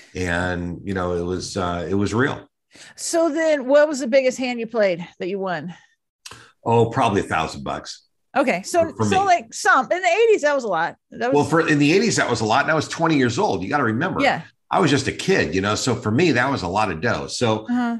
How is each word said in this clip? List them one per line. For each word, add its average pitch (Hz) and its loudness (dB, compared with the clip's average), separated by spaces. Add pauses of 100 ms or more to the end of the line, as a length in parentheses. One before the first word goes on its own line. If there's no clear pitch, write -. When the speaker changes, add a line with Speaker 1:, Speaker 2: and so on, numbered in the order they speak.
(160)
Speaker 1:
And, 87 -2
you 95 -6
know, 90 -2
it 87 -2
was, 90 -6
uh, 87 -2
it 95 0
was 101 0
real. - 0 (480)
Speaker 2:
So 330 0
then 302 0
what 294 6
was 294 -6
the 277 -4
biggest 254 2
hand 247 -4
you 226 -6
played 196 0 (140)
that 190 -6
you 190 -4
won? 175 -6 (880)
Speaker 1:
Oh, 117 4
probably 110 2
a - -6
thousand 80 -4
bucks. 71 -10 (340)
Speaker 2:
Okay. 233 0
So, 339 -2
Speaker 1:
For, - -16
for 214 0
Speaker 2:
so 381 2
Speaker 1:
me. 403 0
Speaker 2:
like 349 -2
some, 311 2
in 349 0
the 370 -2
eighties, 403 4
that 294 2
was 254 -2
a 220 -4
lot. 165 -2 (140)
That - -2
was - 2
Speaker 1:
Well, 147 6
for, 156 2
in 147 4
the 143 4
eighties, 202 2
that - 0
was 117 0
a 113 0
lot. 120 4
And 151 0
I 160 2
was 143 0
twenty 160 0
years 123 2
old. 110 0
You 98 -6
gotta 143 0
remember. 139 -2
Speaker 2:
Yeah. 208 0 (320)
Speaker 1:
I 175 2
was 170 4
just 131 0
a - -2
kid, 180 0
you 92 0
know, 104 0
so 117 0
for - -4
me, 156 4
that 123 2
was 127 -2
a 90 -4
lot 104 0
of 78 -8
dough. 80 -2
So 110 0
Speaker 2:
Uh-huh. 240 -2